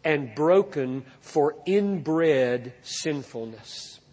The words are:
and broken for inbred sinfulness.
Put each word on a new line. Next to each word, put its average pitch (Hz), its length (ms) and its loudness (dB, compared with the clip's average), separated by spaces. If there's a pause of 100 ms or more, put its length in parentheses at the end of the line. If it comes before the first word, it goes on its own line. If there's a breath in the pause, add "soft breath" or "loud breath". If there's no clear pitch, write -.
and 147 300 0
broken 147 720 2 (140 loud breath)
for 151 360 0 (120)
inbred 156 1120 2
sinfulness. 117 1160 -10 (140)